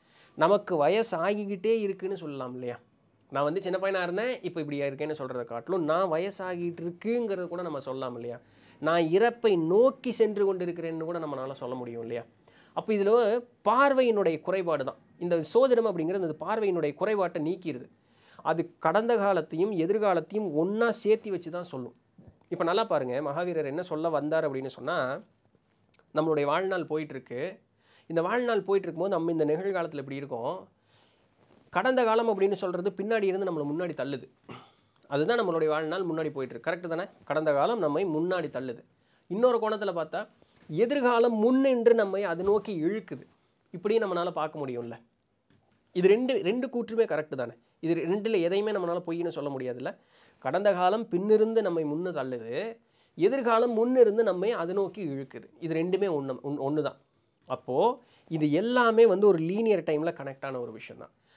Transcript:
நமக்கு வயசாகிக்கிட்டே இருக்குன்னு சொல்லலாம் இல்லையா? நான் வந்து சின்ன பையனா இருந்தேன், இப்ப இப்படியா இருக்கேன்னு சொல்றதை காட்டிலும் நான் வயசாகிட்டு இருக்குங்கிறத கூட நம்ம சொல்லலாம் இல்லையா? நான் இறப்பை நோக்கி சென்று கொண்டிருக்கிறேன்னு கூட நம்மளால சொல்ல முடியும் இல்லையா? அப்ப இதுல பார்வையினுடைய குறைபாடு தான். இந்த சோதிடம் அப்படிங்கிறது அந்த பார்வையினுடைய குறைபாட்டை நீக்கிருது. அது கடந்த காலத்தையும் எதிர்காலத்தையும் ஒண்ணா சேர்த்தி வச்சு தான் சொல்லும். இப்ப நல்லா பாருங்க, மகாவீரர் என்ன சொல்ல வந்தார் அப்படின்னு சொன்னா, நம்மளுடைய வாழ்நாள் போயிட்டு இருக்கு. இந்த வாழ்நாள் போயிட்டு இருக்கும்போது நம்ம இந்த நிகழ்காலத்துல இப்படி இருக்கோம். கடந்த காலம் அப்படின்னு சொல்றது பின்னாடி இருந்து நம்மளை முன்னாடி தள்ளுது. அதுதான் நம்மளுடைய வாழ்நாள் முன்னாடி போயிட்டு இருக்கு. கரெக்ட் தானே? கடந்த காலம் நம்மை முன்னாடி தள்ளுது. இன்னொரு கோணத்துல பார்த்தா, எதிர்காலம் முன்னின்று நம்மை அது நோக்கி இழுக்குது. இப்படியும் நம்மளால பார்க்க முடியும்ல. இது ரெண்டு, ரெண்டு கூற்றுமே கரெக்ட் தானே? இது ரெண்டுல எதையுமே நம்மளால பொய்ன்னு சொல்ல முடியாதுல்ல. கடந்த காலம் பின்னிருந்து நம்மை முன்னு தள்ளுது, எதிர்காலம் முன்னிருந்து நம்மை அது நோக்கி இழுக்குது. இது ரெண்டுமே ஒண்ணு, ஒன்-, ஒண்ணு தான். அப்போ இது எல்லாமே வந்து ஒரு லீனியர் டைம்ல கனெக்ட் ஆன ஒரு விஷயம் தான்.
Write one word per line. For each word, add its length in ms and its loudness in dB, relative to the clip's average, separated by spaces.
நமக்கு 500 4
வயசாகிக்கிட்டே 920 0
இருக்குன்னு 360 -4
சொல்லலாம் 360 -10
இல்லையா? 260 -8
நான் 140 0
வந்து 180 -2
சின்ன 160 -2
பையனா 240 0
இருந்தேன், 400 -2
இப்ப 180 -6
இப்படியா 260 -4
இருக்கேன்னு 340 -4
சொல்றதை 240 -6
காட்டிலும் 400 -4
நான் 260 2
வயசாகிட்டு 720 -4
இருக்குங்கிறத 640 -4
கூட 140 -8
நம்ம 180 -6
சொல்லலாம் 340 -6
இல்லையா? 260 -10
நான் 220 2
இறப்பை 540 4
நோக்கி 540 2
சென்று 440 2
கொண்டிருக்கிறேன்னு 480 -6
கூட 160 -4
நம்மளால 340 -6
சொல்ல 220 -8
முடியும் 260 -8
இல்லையா? 240 -8
அப்ப 220 -2
இதுல 500 4
பார்வையினுடைய 760 4
குறைபாடு 440 0
தான். 120 -6
இந்த 180 0
சோதிடம் 500 4
அப்படிங்கிறது 440 -2
அந்த 100 -6
பார்வையினுடைய 540 0
குறைபாட்டை 480 -2
நீக்கிருது. 460 -6
அது 420 -2
கடந்த 380 2
காலத்தையும் 560 0
எதிர்காலத்தையும் 840 0
ஒண்ணா 360 2
சேர்த்தி 240 2
வச்சு 220 -6
தான் 140 -8
சொல்லும். 300 -10
இப்ப 160 -2
நல்லா 200 2
பாருங்க, 380 0
மகாவீரர் 420 -2
என்ன 180 -4
சொல்ல 260 -4
வந்தார் 420 0
அப்படின்னு 160 -6
சொன்னா, 540 -4
நம்மளுடைய 300 2
வாழ்நாள் 420 0
போயிட்டு 280 -4
இருக்கு. 440 -8
இந்த 160 0
வாழ்நாள் 400 0
போயிட்டு 260 0
இருக்கும்போது 260 -2
நம்ம 180 0
இந்த 120 2
நிகழ்காலத்துல 540 -2
இப்படி 180 -8
இருக்கோம். 520 -8
கடந்த 340 2
காலம் 360 2
அப்படின்னு 120 4
சொல்றது 440 -2
பின்னாடி 260 -2
இருந்து 300 0
நம்மளை 140 -2
முன்னாடி 260 -4
தள்ளுது. 360 -6
அதுதான் 340 0
நம்மளுடைய 260 0
வாழ்நாள் 360 0
முன்னாடி 280 -2
போயிட்டு 180 -6
இருக்கு. 220 -8
கரெக்ட் 160 -4
தானே? 180 -4
கடந்த 280 2
காலம் 260 2
நம்மை 280 2
முன்னாடி 440 -2
தள்ளுது. 340 -8
இன்னொரு 320 2
கோணத்துல 380 -2
பார்த்தா, 320 -6
எதிர்காலம் 640 2
முன்னின்று 600 4
நம்மை 300 0
அது 180 -4
நோக்கி 420 0
இழுக்குது. 420 -6
இப்படியும் 320 0
நம்மளால 280 -2
பார்க்க 360 -4
முடியும்ல. 340 -8
இது 160 4
ரெண்டு, 340 2
ரெண்டு 240 0
கூற்றுமே 380 0
கரெக்ட் 300 -4
தானே? 180 -6
இது 140 0
ரெண்டுல 460 0
எதையுமே 320 0
நம்மளால 340 -2
பொய்ன்னு 220 -2
சொல்ல 220 -6
முடியாதுல்ல. 460 -6
கடந்த 340 2
காலம் 360 2
பின்னிருந்து 540 4
நம்மை 220 0
முன்னு 280 -4
தள்ளுது, 640 -6
எதிர்காலம் 580 2
முன்னிருந்து 500 4
நம்மை 300 0
அது 220 -4
நோக்கி 320 -4
இழுக்குது. 420 -10
இது 140 -4
ரெண்டுமே 380 0
ஒண்ணு, 300 -4
ஒன்-, 160 -4
ஒண்ணு 240 0
தான். 140 -4
அப்போ 520 0
இது 240 0
எல்லாமே 540 6
வந்து 200 6
ஒரு 120 8
லீனியர் 440 0
டைம்ல 300 0
கனெக்ட் 320 -10
ஆன 160 -6
ஒரு 120 -8
விஷயம் 300 -16
தான். 80 -20